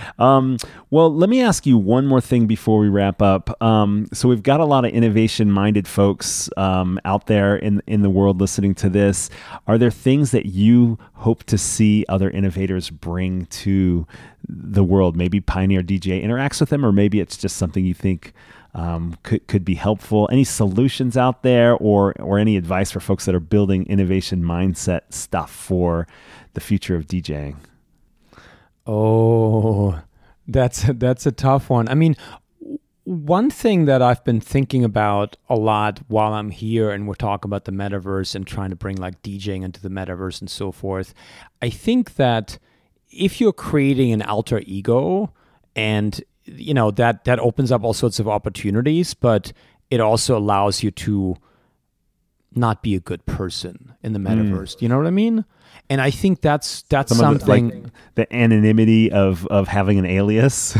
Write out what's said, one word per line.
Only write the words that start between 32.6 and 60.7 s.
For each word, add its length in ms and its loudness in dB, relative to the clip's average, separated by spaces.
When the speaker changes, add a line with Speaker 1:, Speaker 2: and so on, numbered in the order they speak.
Speaker 2:
one 440 -2
thing 360 2
that 160 4
I've 240 2
been 160 0
thinking 420 0
about 540 -2
a 80 -2
lot 540 0
while 240 0
I'm 160 -6
here 420 -2
and 160 -6
we're 60 -6
talking 340 -6
about 160 -6
the 80 -12
metaverse 640 -6
and 100 -10
trying 260 -8
to 40 -10
bring, 220 -8
like, 240 -10
D 160 -12
J 180 -8
ing 80 -8
into 180 -12
the 80 -10
metaverse 520 -10
and 80 -14
so 240 -10
forth, 400 -10
I 80 -4
think 460 -4
that 440 -2
if 300 -2
you're 100 4
creating 600 0
an 100 0
alter 460 -4
ego, 640 -2
and, 480 -2
you 300 -6
know, 160 2
that, 320 0
that 160 2
opens 320 0
up 120 0
all 100 0
sorts 260 -2
of 80 -4
opportunities, 880 -2
but 360 0
it 100 0
also 380 2
allows 460 0
you 80 -2
to 440 -4
not 300 -2
be 100 -2
a 60 -2
good 260 -10
person 800 -10
in 100 -6
the 60 -4
Speaker 1:
Mm. 80 -6
Speaker 2:
metaverse. 520 -2
You 100 -2
know 80 0
what 100 0
I 40 -2
mean? 320 0
And 120 0
I 100 0
think 300 0
that's, 420 -2
that's 320 0
Speaker 1:
Some 200 4
of 40 0
the, 80 -10
like, 140 6
Speaker 2:
something 300 -6
Speaker 1:
the 180 -2
anonymity 800 4
of, 360 2
of 200 2
having 300 2
an 80 2
alias. 760 0